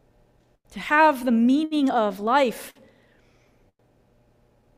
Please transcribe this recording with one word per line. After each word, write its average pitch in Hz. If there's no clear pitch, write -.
to 208
have 302
the 254
meaning 269
of 208
life 240